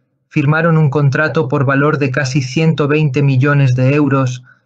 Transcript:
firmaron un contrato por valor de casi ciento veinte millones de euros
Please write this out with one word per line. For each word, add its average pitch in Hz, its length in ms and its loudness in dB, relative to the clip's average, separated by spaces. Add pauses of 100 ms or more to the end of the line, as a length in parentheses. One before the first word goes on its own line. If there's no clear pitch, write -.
(280)
firmaron 156 480 0
un 156 140 2
contrato 151 580 0
por 143 160 -2
valor 139 340 0
de 135 120 -2
casi 139 320 -2
ciento 160 460 -2
veinte 147 340 0
millones 139 520 2
de 127 200 0
euros 135 480 0 (240)